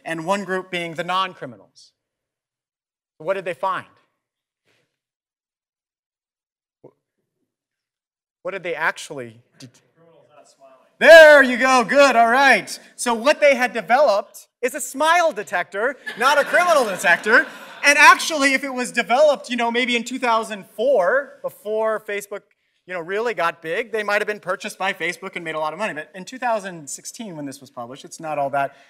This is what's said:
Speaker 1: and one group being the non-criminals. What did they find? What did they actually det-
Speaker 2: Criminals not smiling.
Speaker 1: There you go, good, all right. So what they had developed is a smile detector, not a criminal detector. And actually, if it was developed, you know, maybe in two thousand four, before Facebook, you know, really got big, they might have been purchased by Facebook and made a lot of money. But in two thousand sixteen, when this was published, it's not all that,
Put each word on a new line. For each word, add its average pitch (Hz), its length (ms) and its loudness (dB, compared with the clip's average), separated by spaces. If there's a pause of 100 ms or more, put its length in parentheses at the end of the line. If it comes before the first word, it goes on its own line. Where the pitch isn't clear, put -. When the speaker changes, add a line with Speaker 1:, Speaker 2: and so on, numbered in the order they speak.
Speaker 1:
and 165 220 -10
one 196 180 -2
group 185 280 -8
being 170 240 -8
the 175 80 -8
non-criminals. 175 880 -8 (1300)
What 175 160 -4
did 185 100 -10
they 180 80 -6
find? 180 340 -8 (4000)
What 180 100 -10
did 190 120 -12
they 170 120 -8
actually 139 680 -6 (180)
det- - 220 -20 (140)
Speaker 2:
Criminals 165 380 -20
not - 160 -20
smiling. - 260 -20 (220)
Speaker 1:
There 302 460 10
you 247 140 -2
go, 262 260 2
good, 262 320 4
all 233 160 4
right. 247 480 2 (160)
So 240 180 -4
what 277 280 0
they 285 140 4
had 240 180 -4
developed 220 720 0 (140)
is 254 120 -4
a 294 80 -10
smile 320 520 0
detector, 202 640 -6 (200)
not 277 220 2
a 269 60 0
criminal 311 400 2
detector. 202 600 2 (400)
And 285 120 4
actually, 294 560 4
if 269 100 -4
it 277 100 -8
was 247 180 -6
developed, 247 580 0
you 247 80 -4
know, 233 140 -2
maybe 247 240 -2
in 233 100 -4
two 254 140 -10
thousand 220 460 -4
four, 240 760 0
before 214 600 -6
Facebook, 202 420 -10 (420)
you 180 100 -14
know, 175 60 -8
really 202 340 -6
got 170 260 -4
big, 190 300 -8
they 214 120 -4
might 208 160 -2
have 202 80 -4
been 208 120 -6
purchased 190 400 -10
by 190 140 -4
Facebook 185 420 -10
and 170 100 -12
made 160 80 -8
a 156 60 -6
lot 156 140 -4
of 170 60 -12
money. 202 140 -6
But 151 220 -14
in 185 100 -16
two 254 140 -18
thousand 190 500 -6
sixteen, 185 480 -14
when 147 80 -10
this 135 160 -14
was 123 80 -20
published, 123 340 -16
it's - 160 -20
not 156 200 -6
all 139 100 -2
that, 139 260 -4 (140)